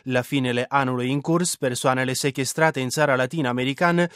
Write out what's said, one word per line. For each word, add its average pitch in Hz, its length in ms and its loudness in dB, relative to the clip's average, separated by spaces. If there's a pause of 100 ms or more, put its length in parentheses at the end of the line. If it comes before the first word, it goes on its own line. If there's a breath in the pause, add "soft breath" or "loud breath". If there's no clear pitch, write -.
La 127 180 0
finele 127 460 0
anului 127 440 0
în 143 100 -2
curs, 170 340 0
persoanele 131 580 0
sechestrate 139 680 0
în 127 80 -2
țara 143 260 2
latin-americană 135 1000 0